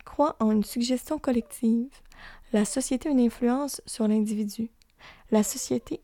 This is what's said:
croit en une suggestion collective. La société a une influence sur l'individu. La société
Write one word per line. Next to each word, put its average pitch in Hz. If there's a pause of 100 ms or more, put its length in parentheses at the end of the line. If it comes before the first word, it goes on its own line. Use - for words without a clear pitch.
croit -
en 214
une 214
suggestion 247
collective. 233 (600)
La 208
société 262
a 294
une 254
influence 247
sur -
l'individu. 214 (600)
La 214
société -